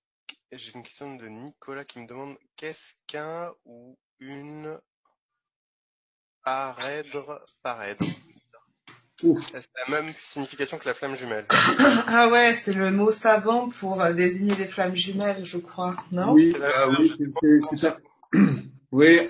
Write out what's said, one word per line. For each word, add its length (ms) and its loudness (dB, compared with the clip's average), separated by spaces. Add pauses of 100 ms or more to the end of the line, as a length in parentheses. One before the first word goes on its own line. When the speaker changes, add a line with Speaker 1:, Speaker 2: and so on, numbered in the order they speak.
(260)
Speaker 1:
que, 300 -20
j'ai 180 -20
une 80 -18
question 340 -18
de 120 -20
Nicolas 560 -16
qui 160 -20
me 60 -18
demande, 300 -16 (200)
qu'est-ce 380 -16 (120)
qu'un 460 -12 (120)
ou 320 -20 (240)
une 580 -16 (1700)
parèdre, 1000 -10 (180)
parèdre ? 420 -8 (1160)
Speaker 2:
Ouf. 160 4 (160)
Speaker 1:
Est-ce 120 -16 (220)
la 140 -2
même 180 -12
signification 580 -10
que 80 -10
la 80 -4
flamme 220 -8
jumelle ? 320 -8
Speaker 3:
<coughs> 60 0 (540)
Ah 220 4
ouais, 240 4
c'est 200 -4
le 180 0
mot 180 2
savant 580 2
pour, 320 -6
euh, 120 2
désigner 440 0
les 100 -4
flammes 280 -4
jumelles, 500 -4
je 140 -10
crois, 380 -8 (160)
non ? 200 0
Speaker 2:
Oui, 200 10
Speaker 1:
C'est 60 -2
la 100 -2
Speaker 2:
euh, 40 0
Speaker 1:
flamme 280 4
Speaker 2:
oui, 80 4
Speaker 1:
jumelle. 240 -6 (100)
Speaker 2:
c'est, 180 6
c'est, 180 -4
c'est 80 0 (520)
un, 180 6 (180)
<clears throat> 180 -18
oui, 260 8 (120)